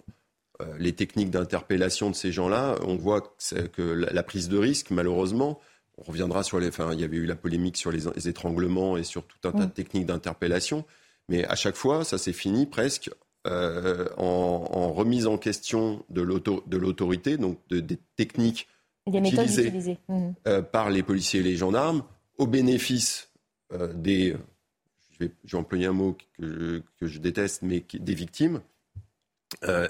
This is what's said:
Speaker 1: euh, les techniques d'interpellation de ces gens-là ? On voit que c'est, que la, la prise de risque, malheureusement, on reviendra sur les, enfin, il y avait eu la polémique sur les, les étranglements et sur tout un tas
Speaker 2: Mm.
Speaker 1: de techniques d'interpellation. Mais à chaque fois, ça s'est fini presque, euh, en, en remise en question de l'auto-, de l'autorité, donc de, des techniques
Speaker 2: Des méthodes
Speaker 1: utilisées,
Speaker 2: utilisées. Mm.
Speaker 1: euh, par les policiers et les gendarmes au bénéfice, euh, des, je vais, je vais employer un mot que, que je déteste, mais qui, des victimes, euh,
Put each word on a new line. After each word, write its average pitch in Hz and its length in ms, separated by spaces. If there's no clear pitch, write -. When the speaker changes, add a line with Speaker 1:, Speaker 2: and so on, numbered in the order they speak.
Speaker 1:
euh, - 40
les 87 140
techniques 101 360
d'interpellation 92 800
de 92 60
ces 92 160
gens-là ? 101 440
On 92 100
voit 98 260
que - 60
c'est, 87 340
que - 120
la, 85 280
la 87 120
prise 87 260
de 101 80
risque, 127 340
malheureusement, 95 680
on - 60
reviendra 87 400
sur 95 160
les, 87 100
enfin, 82 240
il 82 80
y - 20
avait 80 140
eu 82 80
la 85 100
polémique 87 400
sur - 160
les, 82 100
les 85 140
étranglements 90 680
et 85 60
sur 85 220
tout - 120
un 90 40
tas 98 80
Speaker 2:
Mm. 98 60
Speaker 1:
de 92 60
techniques 95 340
d'interpellation. 87 800
Mais 87 180
à - 100
chaque 98 200
fois, 156 300
ça 92 120
s'est 90 160
fini 110 340
presque, - 420
euh, 90 600
en, 90 540
en 87 220
remise 113 340
en 107 100
question 110 720
de 90 120
l'auto-, 92 460
de 90 100
l'autorité, 92 600
donc 92 200
de, 87 100
des 82 180
techniques 117 520
Speaker 2:
Des 196 140
méthodes 196 240
Speaker 1:
utilisées, 202 220
Speaker 2:
utilisées. 180 300
Mm. 180 220
Speaker 1:
euh, 98 140
par 104 280
les 95 140
policiers 95 380
et - 20
les 92 140
gendarmes 127 460
au 139 100
bénéfice, 127 840
euh, 87 200
des, 92 420
je - 140
vais, 82 60
je - 100
vais 87 60
employer 90 240
un 92 80
mot 95 220
que, 82 440
que 85 80
je 76 120
déteste, 90 420
mais 90 200
qui, - 180
des 98 160
victimes, 143 460
euh, 87 240